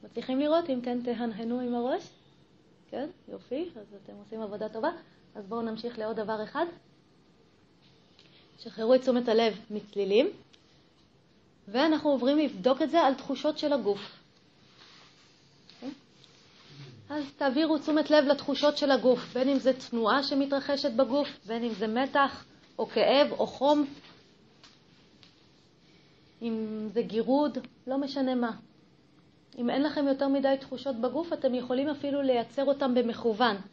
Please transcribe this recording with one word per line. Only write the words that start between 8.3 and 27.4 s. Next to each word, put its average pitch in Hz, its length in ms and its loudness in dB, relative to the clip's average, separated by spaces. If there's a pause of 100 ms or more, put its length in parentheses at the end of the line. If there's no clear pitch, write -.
שחררו 220 360 0
את 254 60 6
תשומת 247 280 2
הלב 220 300 4 (120)
מצלילים, 208 560 2 (1400)
ואנחנו 294 420 2
עוברים 277 280 4
לבדוק 247 440 2
את 277 80 0
זה 330 100 4
על 269 140 4
תחושות 294 440 -4
של 294 140 0
הגוף. 202 520 -4 (2750)
אז 294 140 -6 (120)
תעבירו 294 420 2
תשומת 302 320 2
לב 302 140 8
לתחושות 285 520 2
של 285 140 0
הגוף, 254 440 2
בין 254 140 0
אם 277 100 2
זה 262 140 2
תנועה 240 500 0
שמתרחשת 277 680 0
בגוף, 262 360 2 (180)
בין 226 180 -4
אם 233 80 -2
זה 208 140 -4
מתח, 269 580 0 (340)
או - 80 -2
כאב, 240 460 4
או - 140 -2
חום, 294 400 2 (2500)
אם 220 500 -6
זה 226 100 0
גירוד, 226 560 0 (280)